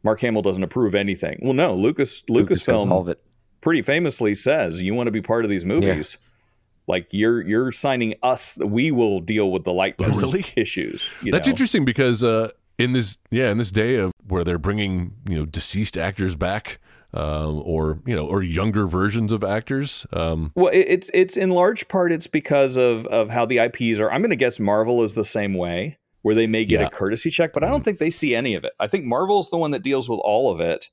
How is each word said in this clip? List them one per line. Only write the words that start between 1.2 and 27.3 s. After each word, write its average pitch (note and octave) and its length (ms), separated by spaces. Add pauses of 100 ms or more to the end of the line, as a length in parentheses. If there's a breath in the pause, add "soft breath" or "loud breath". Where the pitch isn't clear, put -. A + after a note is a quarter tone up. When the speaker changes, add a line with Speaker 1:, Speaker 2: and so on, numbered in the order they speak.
Speaker 1:
Well, C3 100
no, C#3+ 220
Lucas, B2 520
Speaker 2:
Lucas G#2 380
does A2 180
Speaker 1:
Lucasfilm F#2+ 80
Speaker 2:
all F#2 100
of F2 60
it. - 140 (400)
Speaker 1:
pretty E3+ 200
famously C#3+ 540
says, G2+ 460
"You F#2+ 120
wanna A#2+ 180
be G#2 100
part A2+ 240
of G#2 60
these F2+ 120
movies, F#2+ 560
Speaker 2:
Yeah. - 80 (600)
Speaker 1:
like, F2+ 240
you're, A2 360
you're A#2+ 240
signing B2 500
us. - 360
We A#2+ 340
will G#2+ 300
deal G#2 300
with F2+ 120
the F#2 80
likeness G2 460
Speaker 3:
Really? C3+ 260 (140)
Speaker 1:
issues." - 520 (120)
You A2+ 100
Speaker 3:
That's F3+ 160
Speaker 1:
know? C4+ 40
Speaker 3:
interesting A3 340
because, B2 360
uh, A2+ 280 (280)
in B2 140
this, A#2 260 (140)
yeah, A#2+ 200
in G#2 80
this G2+ 120
day A2 240
of F#2+ 160 (160)
where F#2 160
they're F2 140
bringing, F#2+ 560 (160)
you E2+ 80
know, D2+ 80
deceased - 520
actors F#2 380
back, F#2 440 (340 soft breath)
um, D2+ 500
or, D#2+ 420
you A#2 100
know, D2+ 100
or F#2+ 180
younger G2 440
versions G2+ 440
of G#2+ 120
actors. B2 680
Um, D#2+ 440
Speaker 1:
Well, F3+ 180
it, F#3 60 (100)
it's, - 240
it's F#3 240
in F#3+ 140
large F#3 360
part, F3+ 240
it's E3 160
because C#3 480
of, A#2+ 300
of A2 240
how A#2 160
the A#2+ 160
I A#2+ 80
Ps A#2 320
are. G#2+ 100
I'm C3+ 120
gonna A#2+ 120
guess A#2+ 240
Marvel A2+ 440
is G#2 100
the A2 100
same G2+ 300
way, F2+ 460 (240)
where G#2+ 120
they A2+ 120
may A2+ 180
get G#2 160
Speaker 3:
Yeah. - 60
Speaker 1:
a - 20
courtesy G#2+ 400
check, D#3+ 240